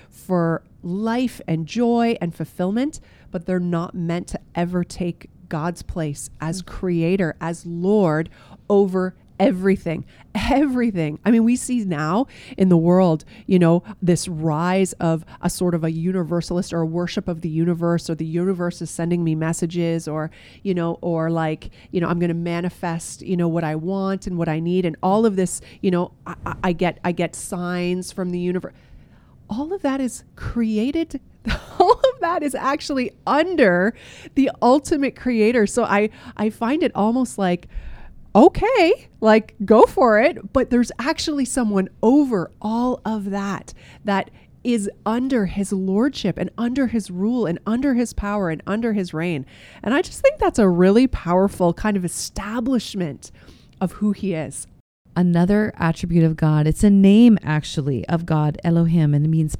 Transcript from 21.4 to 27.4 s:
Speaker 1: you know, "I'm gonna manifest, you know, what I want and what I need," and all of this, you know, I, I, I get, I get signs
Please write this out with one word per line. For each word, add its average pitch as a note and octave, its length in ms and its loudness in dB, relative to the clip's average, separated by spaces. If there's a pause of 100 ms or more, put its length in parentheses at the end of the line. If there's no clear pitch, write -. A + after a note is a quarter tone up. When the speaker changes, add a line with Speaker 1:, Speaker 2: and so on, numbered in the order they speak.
Speaker 1:
you F3+ 100 -2
know, E3+ 80 -2
"I'm E3+ 120 -2
gonna E3+ 140 0
manifest, E3+ 880 -6
you F#3 140 -4
know, E3+ 120 0
what E3 160 -2
I D3+ 100 -4
want F#3+ 520 -4
and F3+ 120 -6
what E3 100 -2
I D#3+ 120 -2
need," F3+ 240 0
and D#3+ 180 -4
all G#3 240 2
of G3+ 80 2
this, F#3 260 -2 (200)
you G3 100 0
know, F3 220 -2 (140)
I, - 80 -12 (120)
I, E3+ 80 -6 (100)
I F3+ 80 0
get, E3+ 320 -2
I F3+ 80 0
get E3+ 220 -4
signs F3+ 800 -6